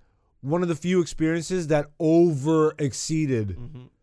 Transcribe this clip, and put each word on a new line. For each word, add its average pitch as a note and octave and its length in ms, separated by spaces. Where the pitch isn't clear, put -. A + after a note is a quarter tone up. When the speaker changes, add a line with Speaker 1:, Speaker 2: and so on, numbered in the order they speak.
Speaker 1:
one D#3 220
of F3 60
the D#3+ 80
few F3+ 240
experiences E3 680
that C#3+ 180
over D#3+ 800
exceeded C3 800
Speaker 2:
Mm-hmm. B2 260